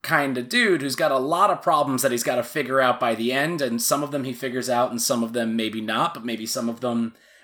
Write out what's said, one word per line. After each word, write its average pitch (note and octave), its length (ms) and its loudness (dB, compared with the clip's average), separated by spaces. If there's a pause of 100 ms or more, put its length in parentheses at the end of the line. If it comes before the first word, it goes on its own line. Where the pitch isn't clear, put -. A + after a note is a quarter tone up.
kind C#3 360 0
of B2 100 -6
dude G#3 340 4
who's C#3 140 -4
got D#3 160 2
a C3 60 2
lot E3+ 320 2
of E3+ 120 -2
problems C#3 400 2
that C3 100 2
he's A#2+ 120 0
gotta B2 180 0
figure C3 380 0
out B2+ 200 4
by A#2 140 2
the A#2 180 0
end, D3+ 300 0
and A#2 200 -2
some D3 200 0
of C#3+ 80 -4
them C#3 140 -4
he C3 80 -6
figures B2 380 -4
out, B2 200 2
and A#2 120 -6
some A#2 200 0
of A2+ 100 -2
them A#2 240 -2
maybe A2 240 -2
not, A2+ 340 -2
but A#2 100 -12
maybe A2 220 -6
some A#2 220 -4
of A#2 120 -8
them A#2 340 -2 (300)